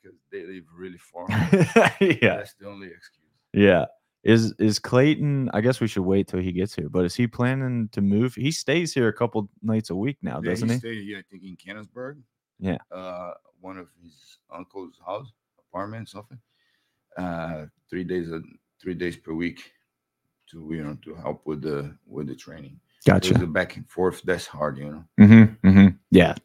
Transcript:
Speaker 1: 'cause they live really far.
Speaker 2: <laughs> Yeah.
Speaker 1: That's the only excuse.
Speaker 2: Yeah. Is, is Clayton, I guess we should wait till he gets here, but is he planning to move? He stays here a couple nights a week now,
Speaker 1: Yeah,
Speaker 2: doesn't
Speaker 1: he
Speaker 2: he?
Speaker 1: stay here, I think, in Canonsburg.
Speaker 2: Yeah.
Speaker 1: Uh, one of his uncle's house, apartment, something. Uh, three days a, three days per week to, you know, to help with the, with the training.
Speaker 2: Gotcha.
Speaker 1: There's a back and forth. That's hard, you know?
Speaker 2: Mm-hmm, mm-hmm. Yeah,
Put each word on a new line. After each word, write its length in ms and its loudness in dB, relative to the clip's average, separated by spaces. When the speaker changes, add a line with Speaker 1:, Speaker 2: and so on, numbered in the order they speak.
Speaker 1:
'cause 100 -20
they 140 -12
live 200 -18
really 220 -16
far. 280 -18
Speaker 2:
<laughs> 720 0
Yeah. 380 2
Speaker 1:
That's 160 -14
the 140 -20
only 200 -18
excuse. 380 -20
Speaker 2:
Yeah. 340 4
Is, 360 4
is 200 0
Clayton, 760 0
I 80 -2
guess 200 0
we 60 0
should 160 -4
wait 240 0
till 120 -6
he 140 -4
gets 220 -4
here, 120 -8
but 160 -2
is 120 -2
he 120 0
planning 640 -4
to 80 -6
move? 340 0
He 160 -4
stays 420 -4
here 160 0
a 40 -2
couple 360 -4
nights 260 -4
a 60 -8
week 260 -6
now, 200 -10
Speaker 1:
Yeah, 100 -4
Speaker 2:
doesn't 180 -4
Speaker 1:
he 60 -2
Speaker 2:
he? 40 -6
Speaker 1:
stay 240 -12
here, 140 -12
I 120 -18
think, 140 -20
in 140 -18
Canonsburg. 640 -18
Speaker 2:
Yeah. 180 -6
Speaker 1:
Uh, 400 -14
one 200 -18
of 80 -20
his 360 -20
uncle's 520 -18
house, 260 -10
apartment, 500 -14
something. 280 -20
Uh, 480 -10
three 160 -8
days 260 -6
a, 100 -10
three 120 -10
days 240 -8
per 160 -12
week 380 -10
to, 220 -18
you 120 -8
know, 200 -12
to 120 -18
help 300 -12
with 160 -8
the, 340 -8
with 200 -12
the 80 -14
training. 440 -20
Speaker 2:
Gotcha. 280 4
Speaker 1:
There's 100 2
a 40 -4
back 280 -4
and 140 -18
forth. 340 -4
That's 240 -4
hard, 300 -6
you 80 -12
know? 180 -14
Speaker 2:
Mm-hmm, 480 10
mm-hmm. 200 10
Yeah, 340 6